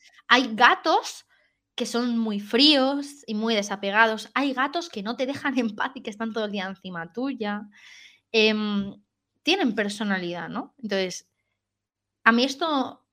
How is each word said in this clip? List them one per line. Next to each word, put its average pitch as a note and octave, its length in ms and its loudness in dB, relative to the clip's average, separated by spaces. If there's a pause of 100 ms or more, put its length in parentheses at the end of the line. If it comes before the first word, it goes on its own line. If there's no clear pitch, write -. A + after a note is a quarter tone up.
(280)
Hay A#3+ 280 4
gatos E4 680 2 (500)
que A#3+ 100 -4
son A#3+ 320 -2
muy G#3+ 220 -2
fríos C#4 880 2
y A3 80 -8
muy A3 200 0
desapegados. G#3 760 0
Hay C4+ 200 0
gatos D4 360 -2
que G3+ 140 -10
no A3+ 120 -4
te C4 100 -2
dejan C#4 320 -4
en A3 180 0
paz - 200 -4
y A#3 60 -12
que - 80 -10
están A3 240 -6
todo A3 120 -2
el G#3 60 -6
día G3 140 -4
encima F3+ 480 -12
tuya. A3 540 -4 (640)
Em, G#3+ 680 2 (420)
tienen D4 320 2
personalidad, F#3+ 720 -2
¿no? G#3+ 320 -10
Entonces, F#3+ 480 -4 (920)
a A3+ 80 6
mí A#3 120 2
esto, C#4 680 -2